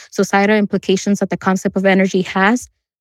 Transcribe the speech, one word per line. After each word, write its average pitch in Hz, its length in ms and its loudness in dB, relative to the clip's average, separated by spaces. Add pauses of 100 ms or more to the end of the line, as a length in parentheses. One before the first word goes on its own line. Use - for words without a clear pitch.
(120)
societal 202 440 0
implications 196 640 0
that 190 120 -4
the 180 60 -4
concept 190 380 -2
of 190 100 0
energy 190 360 2
has 196 480 0 (320)